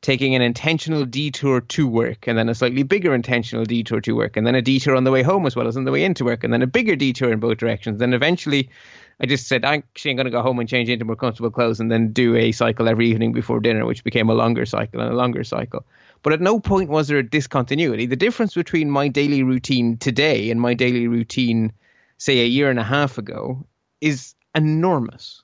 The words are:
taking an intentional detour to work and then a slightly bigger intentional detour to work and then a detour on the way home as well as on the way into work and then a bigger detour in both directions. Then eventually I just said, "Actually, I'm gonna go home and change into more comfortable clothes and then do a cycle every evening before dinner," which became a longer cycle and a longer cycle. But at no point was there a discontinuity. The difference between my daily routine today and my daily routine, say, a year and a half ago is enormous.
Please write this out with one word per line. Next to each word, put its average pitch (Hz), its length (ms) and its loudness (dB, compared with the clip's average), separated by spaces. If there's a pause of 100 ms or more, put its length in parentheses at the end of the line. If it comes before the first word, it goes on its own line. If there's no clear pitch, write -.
taking 131 320 2
an 127 80 4
intentional 151 600 0
detour 135 560 -2
to 135 260 -2
work 117 400 -2
and 117 120 0
then 113 100 2
a 117 60 0
slightly 127 300 0
bigger 175 300 2
intentional 117 500 -2
detour 113 360 -2
to 113 160 -2
work 110 200 -2
and 110 100 0
then 120 80 2
a 127 80 2
detour 131 340 2
on 127 80 2
the 131 60 4
way 131 120 4
home 180 240 2
as 120 100 -2
well 120 100 -2
as 117 100 -2
on 131 80 -4
the 131 80 -2
way 147 120 0
into 180 200 0
work 117 200 -2
and 117 80 0
then 117 100 2
a 131 40 0
bigger 214 300 0
detour 127 360 0
in 110 80 -2
both 113 180 -2
directions. 110 400 -4
Then 123 160 2
eventually 143 560 0 (520)
I - 40 -2
just 131 220 -2
said, 123 180 0
"Actually, 147 460 -4
I'm 123 40 -2
gonna 127 140 -2
go 120 100 -2
home 123 180 0
and 120 100 -2
change 120 200 0
into 120 160 -2
more 113 120 -4
comfortable 117 340 -4
clothes 113 300 0
and 113 120 0
then 113 220 2
do 120 220 4
a 113 160 2
cycle 117 360 0
every 113 220 2
evening 113 220 0
before 120 280 -2
dinner," 113 240 2
which 117 180 -4
became 113 280 0
a 113 40 4
longer 117 300 2
cycle 117 380 -6
and 117 100 -4
a 120 40 -2
longer 123 280 -2
cycle. - 400 -8 (380)
But 147 100 2
at 156 80 0
no 202 180 2
point 196 300 0
was 147 200 0
there 147 100 2
a 135 40 0
discontinuity. 131 840 -2
The 127 100 -2
difference 214 380 0
between 165 360 0
my 143 180 2
daily 143 340 2
routine 127 560 0
today 127 520 0
and 113 80 0
my 120 140 2
daily 123 340 2
routine, 117 680 0 (440)
say, 135 240 0
a 120 60 4
year 135 240 2
and 123 80 0
a 113 40 -2
half 135 360 0
ago 131 480 -10 (340)
is 147 340 -4 (200)
enormous. 156 880 0